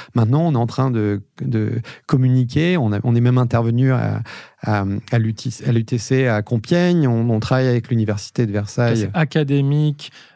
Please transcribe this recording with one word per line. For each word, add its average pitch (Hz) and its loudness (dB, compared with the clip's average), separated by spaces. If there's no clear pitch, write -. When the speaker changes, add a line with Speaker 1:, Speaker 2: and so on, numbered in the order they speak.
Speaker 1:
maintenant, 117 2
on 165 2
est - 0
en 117 0
train 131 -2
de, 104 -2
de 113 -2
communiquer. 131 2
On 113 0
a, 101 -2
on 120 2
est 120 2
même 123 4
intervenu 120 2
à, 107 -2
à, 104 0
à 120 4
l'U 110 0
T - -8
C, - -12
à - 0
l'U 117 2
T 123 -4
C 131 0
à 107 0
Compiègne. 170 0
On, 117 0
on 110 2
travaille 131 0
avec 123 0
l'Université 110 -2
de 101 -4
Versailles. 113 0
Speaker 2:
C'est 104 -2
académique, 147 0